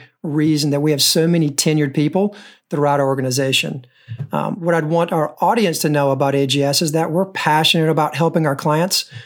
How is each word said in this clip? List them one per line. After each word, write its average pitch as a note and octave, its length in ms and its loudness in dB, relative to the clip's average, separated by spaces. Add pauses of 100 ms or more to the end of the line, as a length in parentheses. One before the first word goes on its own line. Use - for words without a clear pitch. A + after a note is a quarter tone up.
(220)
reason D3+ 480 0
that C#3+ 120 0
we D3+ 100 2
have C3+ 100 0
so E3 260 2
many E3+ 220 2
tenured D3 460 0
people F#3 400 0 (340)
throughout C#3+ 300 0
our C3+ 80 2
organization. C3+ 760 -2 (460)
Um, - 280 -4
what E3+ 160 0
I'd D#3 100 -2
want E3+ 280 0
our D3+ 260 -2
audience F#3 400 2
to D#3+ 100 0
know C#3+ 220 2
about C#3 240 0
A C#3 100 2
G C#3 180 0
S C#3+ 200 0
is D3+ 80 -2
that E3 180 0
we're F3+ 160 0
passionate D#3+ 640 0
about D#3 260 0
helping D#3+ 300 0
our C#3 100 0
clients D#3+ 540 -2 (160)